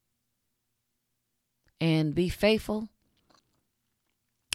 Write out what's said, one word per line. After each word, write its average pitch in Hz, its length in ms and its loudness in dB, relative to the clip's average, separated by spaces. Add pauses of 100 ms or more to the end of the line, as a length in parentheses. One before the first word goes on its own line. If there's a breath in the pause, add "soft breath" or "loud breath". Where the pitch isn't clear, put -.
(1800)
and 156 360 2
be 180 120 2
faithful 214 600 0 (1700)